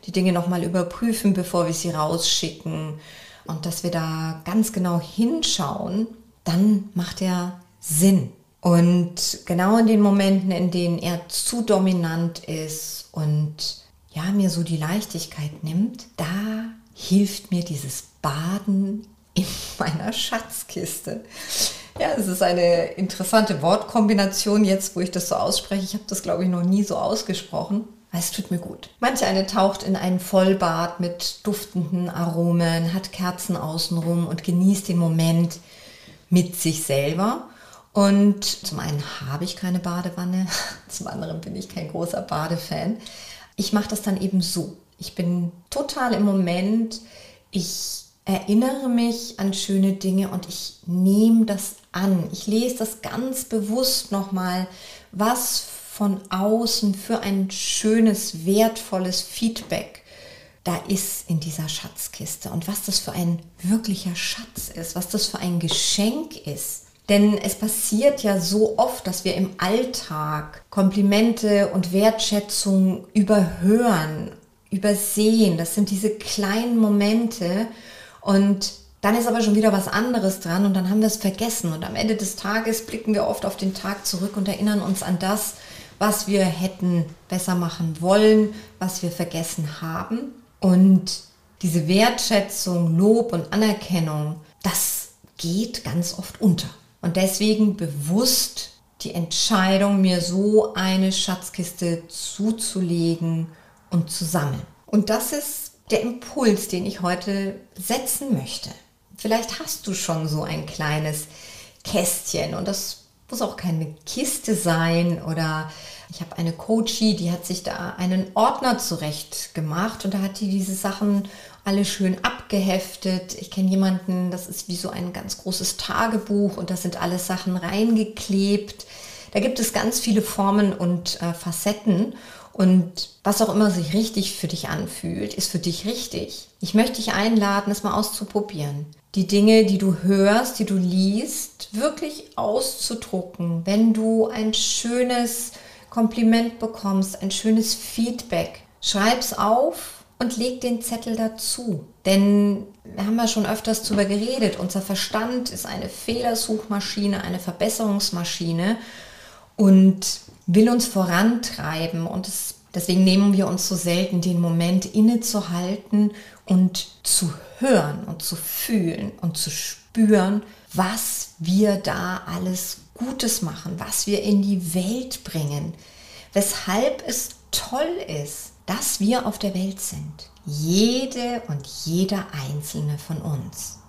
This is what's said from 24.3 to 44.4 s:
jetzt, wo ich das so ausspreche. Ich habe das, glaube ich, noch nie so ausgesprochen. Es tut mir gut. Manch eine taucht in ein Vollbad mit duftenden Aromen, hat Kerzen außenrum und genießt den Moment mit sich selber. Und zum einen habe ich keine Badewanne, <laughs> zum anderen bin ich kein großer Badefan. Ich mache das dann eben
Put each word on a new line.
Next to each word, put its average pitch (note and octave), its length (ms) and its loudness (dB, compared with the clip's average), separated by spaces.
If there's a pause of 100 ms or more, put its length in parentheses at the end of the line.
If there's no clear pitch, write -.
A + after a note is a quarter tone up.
jetzt, F#3+ 320 0
wo F3 60 -2
ich F3+ 100 -2
das F3 180 -4
so - 60 0
ausspreche. - 480 -2
Ich F#3 100 -8
habe G#3 140 -8
das, F#3+ 160 -6
glaube F3 200 -2
ich, F#3 60 2
noch F3 140 0
nie F#3+ 200 4
so G3+ 120 -2
ausgesprochen. G3 920 -4 (240)
Es E3+ 200 -4
tut - 180 -8
mir F3 100 -2
gut. - 300 -14 (100)
Manch B3 240 0
eine F#3+ 220 2
taucht G3 380 0
in F#3+ 120 0
ein F#3 240 0
Vollbad F3+ 800 2
mit - 460 -6
duftenden F3+ 640 -2
Aromen, E3+ 840 0
hat F#3+ 180 -4
Kerzen F3+ 460 -4
außenrum E3 680 -2
und E3 160 -6
genießt F#3+ 440 2
den F3 100 0
Moment E3 600 2 (760)
mit F3+ 260 2
sich D#3 240 0
selber. D#3+ 640 0 (460)
Und G3+ 500 6
zum - 360 -6
einen C#3+ 240 -4 (260)
habe D3+ 140 -4
ich F3+ 120 -6
keine F3+ 220 -2
Badewanne, F3+ 720 -2 (200)
<laughs> - 220 -14
zum - 180 -10
anderen D#3+ 340 -8
bin - 140 -10
ich F#3+ 140 -10
kein D#3+ 200 -8
großer E3+ 320 -6
Badefan. E3 760 -4 (580)
Ich F#3+ 160 -4
mache G#3 180 0
das G#3+ 120 -4
dann F#3+ 180 -2
eben F#3 220 0